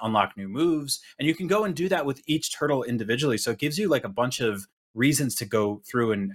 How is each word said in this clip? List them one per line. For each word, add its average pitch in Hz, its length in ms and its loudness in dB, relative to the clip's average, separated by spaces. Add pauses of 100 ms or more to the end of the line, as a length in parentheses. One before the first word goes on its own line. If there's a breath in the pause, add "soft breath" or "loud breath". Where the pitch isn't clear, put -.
unlock 107 340 2
new 98 100 -8
moves, 147 540 0 (160 loud breath)
and 139 100 -2
you 156 60 2
can 180 140 -6
go 208 160 2
and 190 120 -2
do 175 140 -2
that 170 160 0
with 139 220 -4
each 156 280 -2
turtle 143 280 0
individually. 117 560 0
So - 100 -2
it 113 80 -2
gives 147 220 -2
you, 208 80 0
like, 143 160 2
a 110 60 -8
bunch 120 300 -2
of 104 280 -2 (280)
reasons 135 400 2
to - 100 -4
go 104 400 0
through 117 280 2
and, 98 220 -2